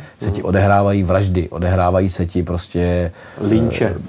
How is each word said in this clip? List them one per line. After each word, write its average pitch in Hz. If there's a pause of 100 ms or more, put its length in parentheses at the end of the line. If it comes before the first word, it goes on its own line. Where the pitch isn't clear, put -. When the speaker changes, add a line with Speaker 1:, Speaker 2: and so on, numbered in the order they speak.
(220)
Speaker 1:
se 113
ti 101
Speaker 2:
mhm. -
Speaker 1:
odehrávají 101
vraždy, 92
odehrávají 90
se 92
ti 87
prostě, 87 (280)
Speaker 2:
Linče. 110
Speaker 1:
eh, 98 (140)